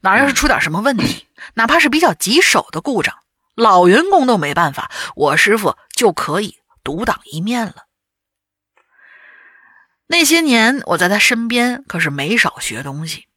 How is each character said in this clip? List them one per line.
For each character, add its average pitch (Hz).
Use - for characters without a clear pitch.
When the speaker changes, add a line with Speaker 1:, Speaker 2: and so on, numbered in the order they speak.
Speaker 1:
哪 185
儿 208
要 277
是 269
出 -
点 -
什 151
么 175
问 269
题， -
Speaker 2:
嗯。 -
Speaker 1:
哪 226
怕 302
是 302
比 269
较 311
棘 254
手 -
的 160
故 226
障， -
老 190
员 302
工 330
都 240
没 147
办 160
法， -
我 143
师 208
傅 196
就 208
可 165
以 -
独 180
当 -
一 156
面 226
了。 -
那 339
些 320
年 254
我 170
在 180
他 208
身 233
边 247
可 170
是 160
没 143
少 -
学 110
东 143
西。 -